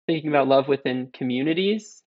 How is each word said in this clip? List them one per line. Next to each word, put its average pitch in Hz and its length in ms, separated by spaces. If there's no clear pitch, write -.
thinking 156 220
about 143 180
love 135 200
within 127 460
communities 160 960